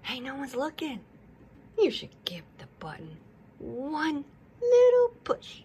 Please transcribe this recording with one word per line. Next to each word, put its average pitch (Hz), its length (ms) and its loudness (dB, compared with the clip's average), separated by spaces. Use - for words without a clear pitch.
Hey, 254 180 -10
no 262 140 -10
one's 269 220 -10
looking. 285 440 -6
You 403 120 4
should - 240 -10
give 175 180 -10
the 143 80 -20
button 160 380 -16
one 294 680 -4
little 494 480 6
push. - 400 -6